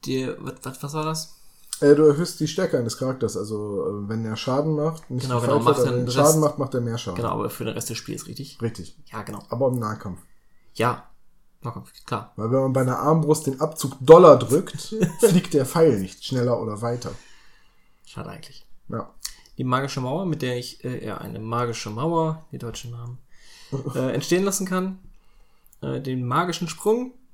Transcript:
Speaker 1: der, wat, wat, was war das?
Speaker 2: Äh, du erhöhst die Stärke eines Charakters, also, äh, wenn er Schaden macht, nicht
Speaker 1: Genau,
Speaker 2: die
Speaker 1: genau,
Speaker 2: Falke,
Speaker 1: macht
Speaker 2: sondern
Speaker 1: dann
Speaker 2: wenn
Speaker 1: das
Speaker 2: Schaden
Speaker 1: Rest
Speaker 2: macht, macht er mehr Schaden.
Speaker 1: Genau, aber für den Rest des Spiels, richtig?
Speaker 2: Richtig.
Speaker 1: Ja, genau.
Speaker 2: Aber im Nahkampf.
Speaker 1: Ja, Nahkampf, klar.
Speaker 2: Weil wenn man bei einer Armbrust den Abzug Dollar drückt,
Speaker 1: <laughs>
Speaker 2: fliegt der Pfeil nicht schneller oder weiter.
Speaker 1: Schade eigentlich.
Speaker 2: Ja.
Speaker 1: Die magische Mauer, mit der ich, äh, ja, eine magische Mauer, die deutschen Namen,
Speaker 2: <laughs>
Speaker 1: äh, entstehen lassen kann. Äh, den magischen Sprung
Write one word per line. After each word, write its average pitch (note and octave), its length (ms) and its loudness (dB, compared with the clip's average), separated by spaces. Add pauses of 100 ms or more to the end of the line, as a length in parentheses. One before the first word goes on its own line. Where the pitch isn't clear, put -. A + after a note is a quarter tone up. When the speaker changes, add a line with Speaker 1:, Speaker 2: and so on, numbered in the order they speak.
Speaker 1:
der, C3 360 -4
wat, - 220 -12
wat, - 180 -12
was D3 120 -10
war D#3 100 -4
das? D#3+ 340 -8 (420)
Speaker 2:
Äh, D3 140 10
du D3+ 100 6
erhöhst D#3 360 4
die D#3 80 0
Stärke E3 300 -2
eines A#2 180 -2
Charakters, B2+ 400 -4
also, G#2 500 -6
äh, G2+ 220 -6
wenn A2+ 160 -4
er A2 120 -6
Schaden D3 380 -2
macht, D3+ 360 -4
nicht B2+ 140 -6
Speaker 1:
Genau, B2 160 0
Speaker 2:
die A#2+ 60 -2
Speaker 1:
genau, C#3 140 4
Speaker 2:
Falke, A2+ 40 -2
Speaker 1:
macht B2 120 4
Speaker 2:
sondern B2 160 2
Speaker 1:
dann B2 80 0
Speaker 2:
wenn B2 60 -2
Speaker 1:
das B2 80 -4
Speaker 2:
Schaden C#3+ 140 6
Speaker 1:
Rest D#3+ 120 6
Speaker 2:
macht, D3 180 2
macht C3 160 -4
er B2 60 0
mehr A2+ 180 -4
Schaden. F#2+ 180 -8
Speaker 1:
Genau, A#2 160 -2
aber - 180 -4
für - 140 -10
den A2 100 -6
Rest A2 160 -8
des A#2 80 -8
Spiels, - 280 -10
richtig? - 360 -14
Speaker 2:
Richtig. A2 340 -8 (160)
Speaker 1:
Ja, A2 100 -10
genau. - 280 -12
Speaker 2:
Aber B2+ 180 0
im B2+ 100 0
Nahkampf. G#2+ 420 -6 (540)
Speaker 1:
Ja, - 340 -2 (540)
Nahkampf, - 280 -12 (140)
klar. A2 320 -8
Speaker 2:
Weil A2 140 -4
wenn C3 100 4
man C3+ 120 0
bei C3 100 2
einer B2 160 0
Armbrust D3+ 480 2
den C3+ 140 -4
Abzug - 400 -4
Dollar D#3+ 380 12
drückt, D3+ 380 0
Speaker 1:
<laughs> - 440 -2
Speaker 2:
fliegt F#3 340 4
der C3+ 120 4
Pfeil D#3+ 320 4
nicht F#2+ 260 -8
schneller A#2+ 360 -2
oder G#2+ 220 -8
weiter. A#2+ 280 -6 (920)
Speaker 1:
Schade - 260 -14
eigentlich. - 340 -18 (240)
Speaker 2:
Ja. - 240 -8 (460)
Speaker 1:
Die C3 60 -4
magische C3 360 -2
Mauer, C#3+ 260 -4
mit D#3 160 -2
der B2 160 -2
ich, - 260 -14
äh, B2+ 200 -8
ja, G#2+ 140 -8
eine A2 220 -10
magische A#2 500 -4
Mauer, D#3+ 600 -2
die C3+ 60 -12
deutschen A#2+ 340 -12
Namen, A#2+ 260 -12 (540)
Speaker 2:
<laughs> C3+ 220 -6
Speaker 1:
äh, C3 180 -2
entstehen F3 320 0
lassen G3 220 -2
kann. F#3 320 -4 (840)
Äh, C3 200 -6
den B2+ 240 -4
magischen E3 440 -2
Sprung A#3+ 460 -2 (200)